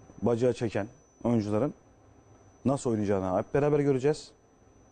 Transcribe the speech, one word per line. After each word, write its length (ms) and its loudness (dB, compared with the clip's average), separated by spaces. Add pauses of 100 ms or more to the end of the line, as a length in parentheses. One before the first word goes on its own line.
(220)
bacağı 320 2
çeken 340 -4 (360)
oyuncuların 500 0 (920)
nasıl 240 0
oynayacağını 480 0
hep 160 -4
beraber 260 2
göreceğiz. 520 0 (600)